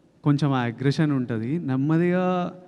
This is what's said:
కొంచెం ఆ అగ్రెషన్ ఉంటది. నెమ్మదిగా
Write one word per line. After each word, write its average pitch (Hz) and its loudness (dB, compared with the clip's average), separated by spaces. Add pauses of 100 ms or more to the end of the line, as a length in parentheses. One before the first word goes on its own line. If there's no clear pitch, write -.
(240)
కొంచెం 143 2
ఆ 131 0
అగ్రెషన్ 135 0
ఉంటది. 123 -2
నెమ్మదిగా 175 0 (140)